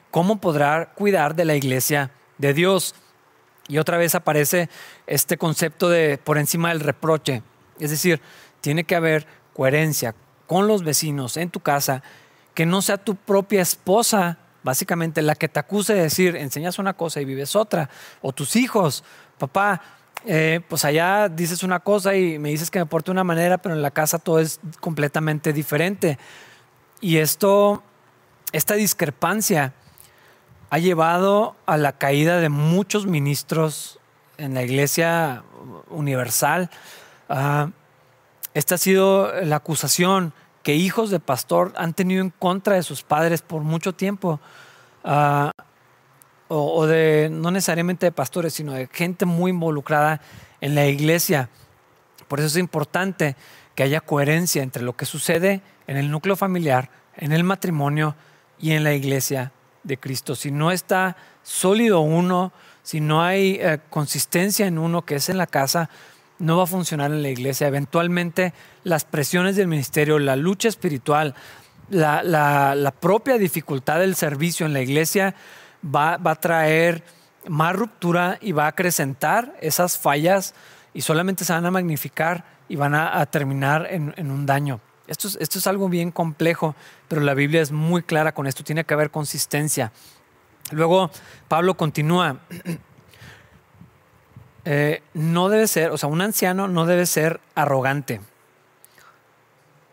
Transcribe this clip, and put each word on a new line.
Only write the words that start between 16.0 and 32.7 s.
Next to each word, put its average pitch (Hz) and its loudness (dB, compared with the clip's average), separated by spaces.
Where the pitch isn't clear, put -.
decir, 175 2
"Enseñas 151 -6
una 196 -2
cosa 156 -6
y 139 -4
vives 135 -6
otra", 175 0
o 135 -6
tus - -6
hijos, 214 0
"Papá, 196 0
eh, 160 0
pues 156 -4
allá 180 2
dices 170 -4
una 185 0
cosa 196 2
y 175 0
me 147 -4
dices 156 -4
que 190 -2
me 170 0
porte 160 -2
de 185 -2
una 185 2
manera, 175 2
pero 180 -6
en 151 -2
la 143 0
casa 156 0
todo 160 2
es 160 -2
completamente 156 -2
diferente". 156 -2
Y 165 2
esto, 156 4
esta 156 0
discrepancia 175 0
ha 147 0
llevado 180 2
a 165 2
la 143 0
caída 151 2
de 160 2
muchos 175 0